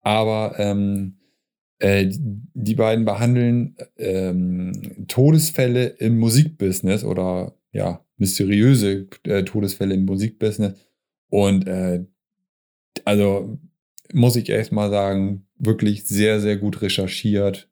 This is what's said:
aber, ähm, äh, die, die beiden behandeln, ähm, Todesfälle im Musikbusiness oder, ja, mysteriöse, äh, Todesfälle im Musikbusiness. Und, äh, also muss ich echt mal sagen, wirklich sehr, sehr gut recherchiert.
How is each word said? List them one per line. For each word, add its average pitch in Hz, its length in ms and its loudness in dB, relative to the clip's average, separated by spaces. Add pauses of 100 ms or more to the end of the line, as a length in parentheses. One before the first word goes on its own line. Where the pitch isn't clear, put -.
aber, 110 560 0
ähm, 101 600 -2 (640)
äh, 98 280 4
die, 104 120 -4 (340)
die 110 220 -4
beiden 113 300 2
behandeln, 120 720 0 (220)
ähm, 92 1080 -4
Todesfälle 127 800 2
im 117 300 0
Musikbusiness 107 880 2
oder, 92 500 -4 (200)
ja, 95 300 -4 (140)
mysteriöse, 101 920 2 (160)
äh, 98 200 0
Todesfälle 98 500 -2
im 95 120 0
Musikbusiness. 104 680 -2 (560)
Und, 98 380 2
äh, 92 380 -2 (960)
also 101 560 -2 (540)
muss 120 240 4
ich 117 120 -4
echt 107 220 -2
mal 104 180 -2
sagen, 98 580 -2 (100)
wirklich 107 500 0
sehr, 104 320 2
sehr 104 180 0
gut 98 240 -4
recherchiert. 98 920 -2